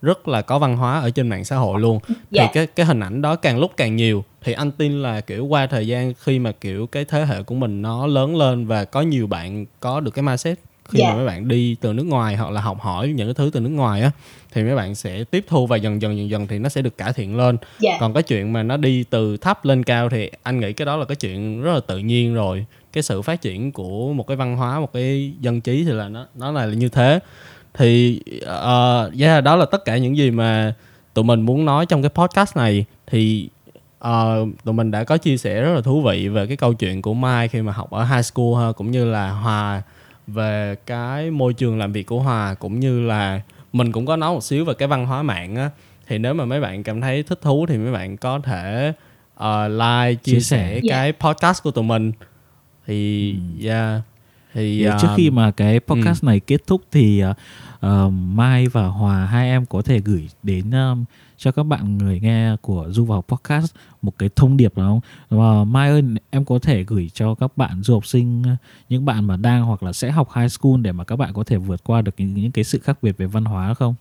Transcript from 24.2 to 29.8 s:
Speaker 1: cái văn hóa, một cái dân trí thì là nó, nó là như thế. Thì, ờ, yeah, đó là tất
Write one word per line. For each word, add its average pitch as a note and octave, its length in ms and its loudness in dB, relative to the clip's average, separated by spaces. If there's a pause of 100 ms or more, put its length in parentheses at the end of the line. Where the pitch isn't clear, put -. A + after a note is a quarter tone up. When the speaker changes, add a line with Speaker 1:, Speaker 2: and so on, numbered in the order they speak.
Speaker 1:
cái C#3 100 -4
văn B2 200 -4
hóa, B2+ 220 -2
một D3 140 -6
cái C#3 460 -4
dân A#2+ 220 -2
trí C3 240 0
thì D#3+ 60 0
là G#2+ 180 -4
nó, A2+ 160 -14 (100)
nó B2+ 160 -8
là C#3 140 -2
như A2+ 240 0
thế. C3 300 4 (540)
Thì, A#2+ 480 4 (240)
ờ, A#2+ 720 2
yeah, D3+ 240 6
đó D3 120 6
là F3 100 4
tất G3 200 -2